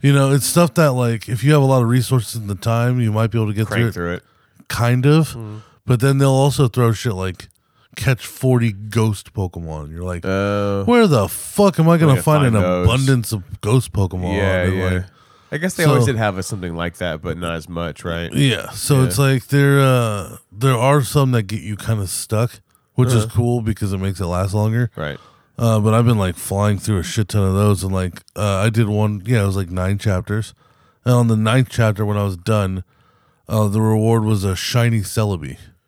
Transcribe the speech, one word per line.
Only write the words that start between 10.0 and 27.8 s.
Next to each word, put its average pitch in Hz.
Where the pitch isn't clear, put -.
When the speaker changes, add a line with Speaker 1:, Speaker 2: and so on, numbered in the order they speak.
Speaker 1:
like, 90
Speaker 2:
Oh. 101
Speaker 1:
"Where 233
the 120
fuck -
am 160
I 170
gonna 160
Speaker 2:
Where 135
do 117
you -
Speaker 1:
find 151
an 117
Speaker 2:
find 101
those? 90
Speaker 1:
abundance 131
of 95
ghost 117
Pokemon?" 92
Speaker 2:
Yeah, 95
Speaker 1:
And, 92
Speaker 2:
yeah. 90
Speaker 1:
like, 90
Speaker 2:
I 147
guess 175
they 180
Speaker 1:
so 151
Speaker 2:
always 123
did 127
have 107
a, -
something 90
like 85
that, 80
but 82
not 85
as 82
much, 85
right? 85
Speaker 1:
Yeah. 127
So -
Speaker 2:
Yeah. 131
Speaker 1:
it's 101
like 135
there, 139
uh, 120
there 123
are 135
some 135
that 117
get 101
you 104
kinda 104
stuck, -
which 127
is 113
Speaker 2:
Uh-huh. 117
Speaker 1:
cool 120
because 107
it 98
makes 95
it 98
last 90
longer. 110
Speaker 2:
Right. 73
Speaker 1:
Uh, 113
but 110
I've 117
been, 120
like, 92
flying 101
through 101
a 82
shit 104
ton 104
of 95
those, 101